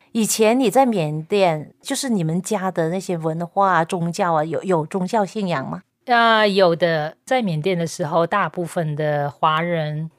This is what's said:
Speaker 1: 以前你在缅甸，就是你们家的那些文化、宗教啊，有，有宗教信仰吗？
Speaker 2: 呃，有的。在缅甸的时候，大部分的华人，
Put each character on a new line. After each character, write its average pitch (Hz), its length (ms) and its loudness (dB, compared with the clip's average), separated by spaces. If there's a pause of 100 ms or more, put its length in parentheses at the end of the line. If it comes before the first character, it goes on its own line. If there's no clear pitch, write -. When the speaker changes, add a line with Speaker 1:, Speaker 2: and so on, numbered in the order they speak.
(140)
Speaker 1:
以 220 120 0
前 220 320 2
你 247 140 2
在 262 140 4
缅 156 380 -2
甸， 170 580 0
就 - 120 -6
是 269 140 -6
你 208 160 0
们 160 180 -2
家 190 300 -4
的 165 160 -2
那 180 100 -2
些 185 200 -4
文 165 280 -4
化、 185 380 2
宗 170 260 -4
教 170 260 0
啊， 151 100 2
有， 160 180 -4
有 175 220 0
宗 180 200 -4
教 208 200 0
信 190 240 -4
仰 160 200 -4
吗？ 175 120 -10 (240)
Speaker 2:
呃， 226 420 4
有 190 260 4
的。 160 520 -2
在 254 160 0
缅 165 200 -2
甸 180 160 0
的 170 80 -2
时 170 200 -6
候， 165 200 2
大 190 220 0
部 175 160 -6
分 156 320 -4
的 147 340 0
华 156 300 0
人， 160 600 -4